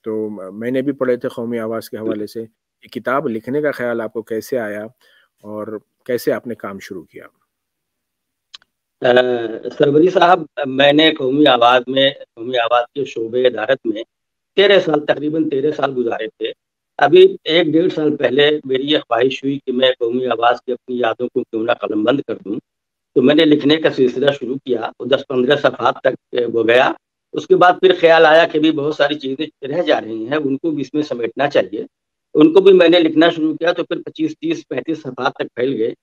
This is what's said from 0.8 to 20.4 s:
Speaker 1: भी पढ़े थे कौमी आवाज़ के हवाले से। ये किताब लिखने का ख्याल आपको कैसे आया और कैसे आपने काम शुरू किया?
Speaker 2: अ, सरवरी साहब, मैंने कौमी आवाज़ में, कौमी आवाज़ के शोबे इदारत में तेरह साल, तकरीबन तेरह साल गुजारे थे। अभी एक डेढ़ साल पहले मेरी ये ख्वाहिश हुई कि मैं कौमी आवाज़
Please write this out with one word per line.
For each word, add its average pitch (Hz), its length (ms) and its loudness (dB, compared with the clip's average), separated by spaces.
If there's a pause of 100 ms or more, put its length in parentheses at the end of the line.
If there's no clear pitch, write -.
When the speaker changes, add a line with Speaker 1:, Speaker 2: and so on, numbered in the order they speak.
Speaker 1:
भी 139 100 -4
पढ़े 127 260 -2
थे 123 120 -8
कौमी 120 280 -8
आवाज़ 113 320 -8
के 117 80 -12
हवाले 107 300 -6
से। - 140 -14
ये - 460 -20
किताब 127 400 -4
लिखने 127 340 -6
का 151 100 -2
ख्याल 120 300 -6
आपको 110 200 -8
कैसे 110 360 -8
आया 107 320 -8 (560)
और 107 360 -10 (240)
कैसे 123 260 -2
आपने 113 240 -6
काम 98 240 -12
शुरू 92 220 -14
किया? - 240 -20 (1800)
Speaker 2:
अ, 123 100 4 (560)
सरवरी 151 400 2
साहब, 175 380 2 (200)
मैंने 143 440 4
कौमी 143 340 0
आवाज़ 123 440 4
में, 135 260 0 (200)
कौमी 120 220 -6
आवाज़ 120 280 0
के 139 200 -8
शोबे 120 420 -2
इदारत 117 400 -2
में 110 160 -6 (520)
तेरह 196 240 6
साल, 156 200 0
तकरीबन 151 440 -2
तेरह 147 280 -2
साल 139 200 -4
गुजारे 113 360 -4
थे। 110 260 -8 (460)
अभी 185 480 6
एक 160 240 2
डेढ़ 165 200 2
साल 151 240 0
पहले 143 520 2
मेरी 131 160 -2
ये 147 160 0
ख्वाहिश 127 440 -2
हुई 139 220 -2
कि 131 60 -4
मैं 127 280 2
कौमी 123 260 -2
आवाज़ 120 400 0